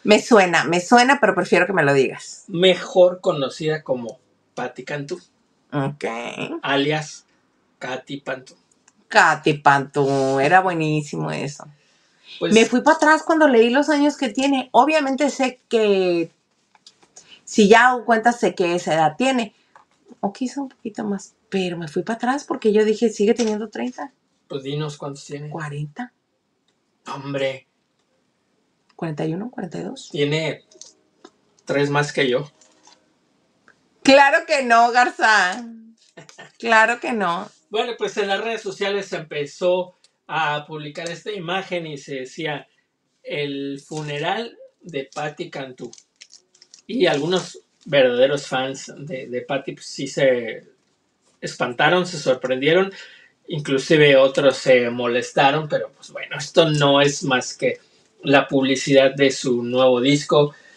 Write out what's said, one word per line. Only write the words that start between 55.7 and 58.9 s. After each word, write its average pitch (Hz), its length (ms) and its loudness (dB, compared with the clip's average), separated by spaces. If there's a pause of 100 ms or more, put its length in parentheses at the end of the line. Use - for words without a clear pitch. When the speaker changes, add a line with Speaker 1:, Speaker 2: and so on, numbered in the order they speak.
Speaker 2:
pues - 200 -20
bueno, - 260 -12
esto 160 320 2
no 143 300 4
es 143 240 0
más 127 300 -2
que 123 260 -4 (420)
la 139 260 2
publicidad 135 640 2